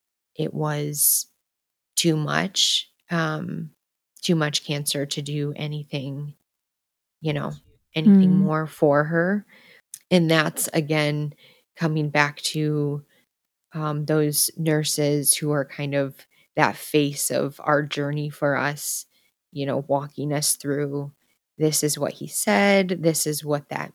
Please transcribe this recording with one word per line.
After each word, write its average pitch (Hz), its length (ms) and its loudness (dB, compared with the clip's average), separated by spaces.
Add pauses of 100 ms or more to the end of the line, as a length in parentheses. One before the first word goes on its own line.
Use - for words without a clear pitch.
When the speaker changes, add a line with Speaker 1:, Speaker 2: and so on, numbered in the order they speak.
(360)
Speaker 1:
it 156 180 -4
was 147 760 -2 (680)
too 160 220 2
much, 156 760 -2 (180)
um, 160 640 -4 (500)
too 180 140 2
much 151 300 -2
cancer 147 400 -2
to 143 160 -6
do 147 340 -4
anything, 147 800 -8 (880)
you 156 100 -2
know, 143 220 -4 (420)
anything 185 400 8
Speaker 2:
Mm. - 0 -
Speaker 1:
more 156 320 2
for 147 380 4
her. 175 400 0 (640)
And 170 180 6
that's, 160 440 2
again, 151 600 0 (440)
coming 156 320 0
back 147 320 0
to, 147 640 -2 (680)
um, 151 320 -4
those 151 520 2
nurses 151 800 2
who 151 160 -2
are 143 140 0
kind 143 300 -6
of 139 320 -4 (280)
that 151 200 2
face 143 560 0
of 139 320 -4
our 147 200 2
journey 147 460 -4
for 143 280 -2
us, 143 480 -4 (460)
you 143 140 -6
know, 135 220 -4
walking 143 460 -2
us 151 220 0
through, 143 560 -4 (460)
"This 156 260 2
is 151 160 0
what 143 140 -2
he - 140 -12
said, 196 720 2
this 160 260 0
is 151 180 -4
what 147 240 -4
that 147 260 -8